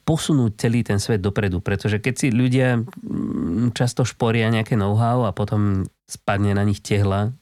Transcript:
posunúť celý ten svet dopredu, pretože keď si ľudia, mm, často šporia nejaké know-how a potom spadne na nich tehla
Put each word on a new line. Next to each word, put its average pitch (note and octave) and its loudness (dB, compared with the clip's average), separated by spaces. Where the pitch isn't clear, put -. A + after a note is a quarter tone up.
posunúť C3+ 2
celý A#2+ 0
ten G#2 0
svet A2 0
dopredu, F#2+ 0
pretože G2+ -2
keď A#2+ -2
si C#3+ 0
ľudia, B2+ 2
mm, - -4
často B2 0
šporia A2+ 0
nejaké A2+ 0
know-how A2+ 2
a G2 -2
potom G2+ 0
spadne G2+ -2
na G2+ 2
nich G2+ 0
tehla G2+ 0